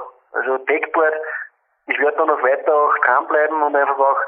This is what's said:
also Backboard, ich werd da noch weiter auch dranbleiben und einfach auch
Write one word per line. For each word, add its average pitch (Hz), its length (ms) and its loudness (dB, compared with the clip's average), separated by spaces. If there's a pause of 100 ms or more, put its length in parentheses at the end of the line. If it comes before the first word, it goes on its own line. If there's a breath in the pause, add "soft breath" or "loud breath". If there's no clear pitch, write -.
(340)
also 127 320 -2
Backboard, 156 480 0 (720 loud breath)
ich - 120 -4
werd 143 180 0
da 160 80 2
noch 147 160 0
weiter 139 320 2
auch 147 320 2
dranbleiben 151 560 2
und 147 140 0
einfach 139 220 0
auch 135 200 2 (100)